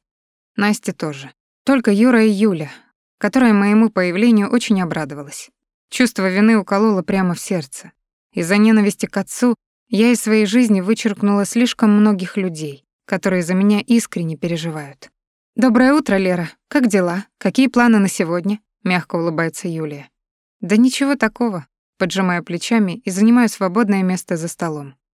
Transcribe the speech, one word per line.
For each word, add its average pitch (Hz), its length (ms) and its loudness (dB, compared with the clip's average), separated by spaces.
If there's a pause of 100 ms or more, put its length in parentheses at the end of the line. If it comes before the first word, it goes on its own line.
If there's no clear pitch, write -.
(560)
Насти 208 340 -2
тоже. 139 420 -10 (320)
Только 247 280 2
Юра 226 320 4
и 220 40 4
Юля, 190 440 0 (460)
которая 226 340 2
моему 208 360 4
появлению 202 640 0
очень 220 320 0
обрадовалась. 147 680 -8 (400)
Чувство 208 380 0
вины 208 280 4
укололо 202 460 0
прямо 190 320 -2
в 160 60 -10
сердце. - 520 -8 (400)
Из-за 175 240 -2
ненависти 214 500 2
к - 100 -8
отцу 226 380 -2 (400)
я 226 160 4
из 233 120 0
своей 214 240 2
жизни 214 340 2
вычеркнула 202 640 -2
слишком 226 460 0
многих 208 480 2
людей, 156 480 -6 (180)
которые 185 380 -2
за 165 100 -4
меня 202 260 2
искренне 175 600 -2
переживают. 156 720 -8 (440)
«Доброе 254 380 4
утро, 294 240 0
Лера. 180 320 -2 (200)
Как 254 200 0
дела? 185 380 -2 (100)
Какие 254 300 0
планы 240 320 4
на 196 100 2
сегодня?» 175 520 -4 (240)
мягко 180 320 -4
улыбается 165 520 -4
Юлия. 151 400 -10 (540)
«Да 202 160 0
ничего 262 360 2
такого», 214 520 -4 (320)
поджимаю 180 440 -2
плечами 185 600 -4
и 196 60 -6
занимаю 220 400 4
свободное 196 520 -2
место 185 360 -4
за 165 100 -8
столом. 151 460 -8 (260)